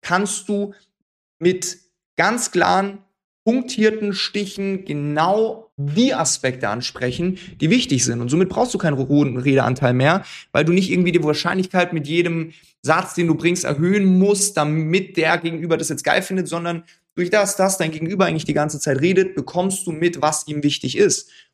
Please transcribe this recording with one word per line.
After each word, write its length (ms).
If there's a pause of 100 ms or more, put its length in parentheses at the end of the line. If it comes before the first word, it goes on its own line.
kannst 460
du 260 (640)
mit 400 (360)
ganz 360
klaren, 480 (440)
punktierten 680
Stichen 720
genau 800 (120)
die 360
Aspekte 560
ansprechen, 680 (240)
die 80
wichtig 340
sind. 160
Und 100
somit 200
brauchst 240
du 40
keinen 200
hohen 400
Redeanteil 560
mehr, 320 (260)
weil 140
du 80
nicht 180
irgendwie 200
die 120
Wahrscheinlichkeit 680
mit 140
jedem 440 (300)
Satz, 320
den 140
du 80
bringst, 280
erhöhen 540
musst, 400
damit 600
der 200
Gegenüber 400
das 120
jetzt 140
geil 180
findet, 260
sondern 360 (320)
durch 140
das, 260
dass 220
dein 140
Gegenüber 340
eigentlich 200
die 80
ganze 260
Zeit 220
redet, 340
bekommst 520
du 40
mit, 300
was 260
ihm 160
wichtig 340
ist. 320 (240)